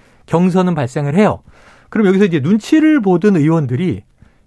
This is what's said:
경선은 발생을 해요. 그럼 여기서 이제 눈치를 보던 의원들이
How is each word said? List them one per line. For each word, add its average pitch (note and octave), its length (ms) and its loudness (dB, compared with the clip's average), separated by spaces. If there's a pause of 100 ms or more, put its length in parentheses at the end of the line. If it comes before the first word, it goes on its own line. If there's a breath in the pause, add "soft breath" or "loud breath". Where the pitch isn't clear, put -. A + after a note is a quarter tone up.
(260 soft breath)
경선은 F3+ 480 0
발생을 C#3+ 420 -4
해요. F#3 260 2 (480 soft breath)
그럼 G#3+ 180 0
여기서 F#3+ 180 2
이제 E3 140 -2
눈치를 D4 640 0
보던 F#3+ 340 2
의원들이 D3 680 -2 (440 soft breath)